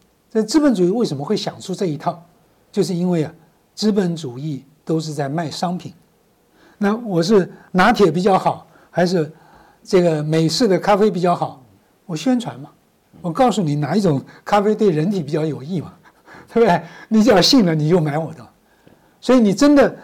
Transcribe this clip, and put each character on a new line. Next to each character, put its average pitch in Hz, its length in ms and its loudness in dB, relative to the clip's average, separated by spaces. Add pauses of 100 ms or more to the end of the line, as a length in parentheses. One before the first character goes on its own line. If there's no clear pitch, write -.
(300)
这 220 120 0
资 220 160 -2
本 285 160 2
主 180 80 0
义 175 60 4
为 214 180 0
什 156 100 -6
么 143 80 -8
会 208 120 -2
想 - 240 -8
出 - 140 -12
这 190 120 -4
一 147 100 -4
套？ 165 240 -8 (520)
就 202 100 0
是 165 100 -4
因 175 160 -2
为 170 140 0
啊， 131 100 -8 (420)
资 214 180 -2
本 180 240 -2
主 131 200 -12
义 143 280 -10 (200)
都 160 140 -2
是 156 140 -8
在 147 160 -6
卖 143 220 -6
商 180 280 -6
品。 - 140 -16 (840)
那 208 180 0
我 202 260 -2
是 180 260 2 (220)
拿 185 220 2
铁 196 180 4
比 160 100 -2
较 190 160 2
好， - 300 -4 (240)
还 180 160 0
是 165 240 -2 (540)
这 185 180 2
个 160 180 0
美 160 280 0
式 220 180 0
的 180 100 2
咖 196 200 0
啡 214 120 2
比 180 120 -4
较 175 160 0
好？ - 260 -8 (420)
我 165 120 -10
宣 247 240 0
传 123 180 -10
嘛， 143 120 -18 (500)
我 175 100 -8
告 254 180 2
诉 196 140 -2
你 147 140 -2
哪 147 180 -4
一 214 60 0
种 151 200 0 (240)
咖 190 160 0
啡 208 140 2
对 214 160 2
人 156 180 0
体 190 140 -2
比 135 80 -12
较 156 140 -2
有 147 180 -6
益 160 180 -8
嘛， 104 140 -12 (280)
<laughs> - 300 -20
对 233 80 2
不 226 80 6
对？ 170 140 2 (260)
你 214 140 4
只 247 80 4
要 202 100 6
信 254 240 4
了， 170 120 2
你 151 120 0
就 175 120 4
买 151 180 -2
我 160 160 -8
的。 117 100 -20 (760)
所 254 160 4
以 - 20 6
你 202 160 4
真 285 220 4
的， 233 280 4